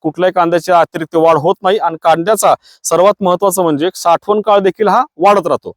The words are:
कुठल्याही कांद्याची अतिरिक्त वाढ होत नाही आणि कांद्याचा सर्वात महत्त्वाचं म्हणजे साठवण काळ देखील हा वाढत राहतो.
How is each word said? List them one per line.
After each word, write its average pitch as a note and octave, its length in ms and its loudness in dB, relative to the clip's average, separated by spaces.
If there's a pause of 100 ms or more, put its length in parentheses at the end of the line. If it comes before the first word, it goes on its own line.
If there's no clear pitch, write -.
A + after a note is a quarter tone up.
कुठल्याही E3+ 300 -2
कांद्याची E3+ 380 -2
अतिरिक्त E3 460 -2
वाढ D#3+ 200 4
होत F3 260 0
नाही G3 160 0
आणि D#3+ 240 -6
कांद्याचा E3+ 500 0 (320)
सर्वात F#3 380 2
महत्त्वाचं F3+ 400 0
म्हणजे D#3 320 -2
साठवण G3+ 460 0
काळ G3+ 180 2
देखील G3 280 0
हा A3 160 2 (140)
वाढत F#3+ 300 -4
राहतो. B2 300 -4